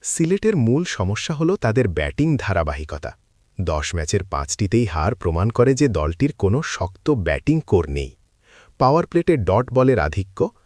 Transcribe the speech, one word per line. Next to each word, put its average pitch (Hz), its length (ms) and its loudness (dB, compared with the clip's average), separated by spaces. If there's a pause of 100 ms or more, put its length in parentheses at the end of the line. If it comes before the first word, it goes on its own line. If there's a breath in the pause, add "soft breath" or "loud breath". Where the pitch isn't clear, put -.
সিলেটের 202 520 0
মূল 131 300 2
সমস্যা 101 480 -4
হল 160 220 0
তাদের 117 320 0
ব্যাটিং 85 520 0
ধারাবাহিকতা। 76 720 -4 (480)
দশ 82 360 -2
ম্যাচের 85 280 -2
পাঁচটিতেই 95 600 -2
হার 82 300 -2
প্রমাণ 87 340 -2
করে 123 240 4
যে 139 140 2
দলটির 85 500 0
কোনো 101 260 0
শক্ত - 480 -8
ব্যাটিং 104 540 0
কোর 87 240 2
নেই। 69 220 -4 (640 soft breath)
পাওয়ার 147 280 4
প্লেটে 170 320 2
ডট 101 360 2
বলের 127 260 4
আধিক্য 80 400 -4 (260)